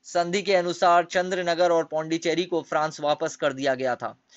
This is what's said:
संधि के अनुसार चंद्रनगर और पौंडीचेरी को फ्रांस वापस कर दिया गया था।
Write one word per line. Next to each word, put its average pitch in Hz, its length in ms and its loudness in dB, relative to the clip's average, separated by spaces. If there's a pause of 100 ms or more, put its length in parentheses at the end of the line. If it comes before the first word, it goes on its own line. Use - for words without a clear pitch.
संधि 175 380 -2
के 190 140 0
अनुसार 175 500 4
चंद्रनगर 180 640 0
और 165 140 2
पौंडीचेरी 160 580 -2
को 170 180 -2
फ्रांस 156 380 -4
वापस 151 360 -2
कर 143 180 -2
दिया 135 220 0
गया 127 200 -2
था। 110 240 -12 (180)